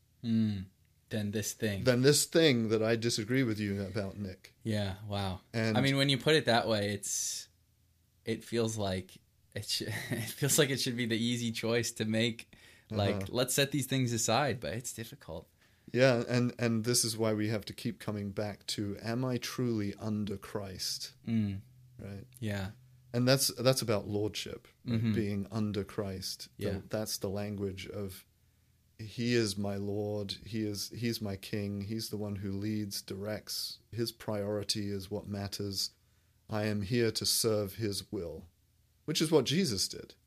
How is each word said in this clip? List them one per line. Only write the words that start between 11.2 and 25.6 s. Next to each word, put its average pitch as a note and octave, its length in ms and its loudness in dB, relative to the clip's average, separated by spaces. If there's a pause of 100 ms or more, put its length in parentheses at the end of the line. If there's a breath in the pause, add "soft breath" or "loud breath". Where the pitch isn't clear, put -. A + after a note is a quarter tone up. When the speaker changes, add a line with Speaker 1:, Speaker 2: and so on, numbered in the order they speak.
Speaker 1:
choice A2+ 400 0
to - 120 -2
make. A2+ 480 0 (380 loud breath)
Like, G2+ 240 2
Speaker 2:
Uh-huh. G2 140 -4
Speaker 1:
let's A#2+ 260 0
set C#3 160 2
these C#3 160 0
things C3 260 2
aside, A#2 460 2
but D#2 160 -4
it's B2+ 180 -8
difficult. - 540 -12 (460 soft breath)
Speaker 2:
Yeah, B2 360 6
and, A#2+ 300 4
and A#2 260 2
this A#2+ 200 4
is A2 120 -2
why A2 180 2
we G#2+ 160 0
have G#2+ 160 -2
to - 60 -10
keep - 280 -6
coming G2+ 320 -4
back G#2 340 -6
to, G2+ 340 -2
am A#2 240 -2
I B2+ 140 0
truly A2+ 640 -2
under G#2+ 360 -2
Christ? - 760 -6 (160)
Speaker 1:
Mm. G#2 320 0 (400)
Speaker 2:
Right? G2+ 260 -12 (140)
Speaker 1:
Yeah. G2+ 300 -4 (440)
Speaker 2:
And B2 120 2
that's, C3+ 280 6
that's B2+ 280 4
about G#2 260 0
lordship, G#2 580 -4 (180)
right? A#2 140 0
Speaker 1:
Mm-hmm. A2 160 2
Speaker 2:
Being G2+ 380 0
under G#2 320 0